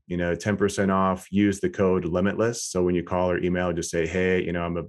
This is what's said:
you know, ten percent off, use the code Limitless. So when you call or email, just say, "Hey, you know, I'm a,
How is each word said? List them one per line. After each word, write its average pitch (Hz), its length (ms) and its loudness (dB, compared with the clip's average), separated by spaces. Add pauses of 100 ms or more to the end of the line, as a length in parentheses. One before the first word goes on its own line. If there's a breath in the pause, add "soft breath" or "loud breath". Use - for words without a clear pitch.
you 87 100 -4
know, 87 200 0
ten 101 200 0
percent 98 360 0
off, 95 400 0
use 98 260 4
the 90 120 -2
code 92 340 2
Limitless. 95 580 0
So 90 220 -2
when 90 100 2
you 87 80 0
call 90 280 0
or 87 80 0
email, 90 340 0
just 82 180 -4
say, 82 160 0
"Hey, 92 380 0
you 87 80 -4
know, 87 100 -2
I'm 85 140 -4
a, 82 120 -4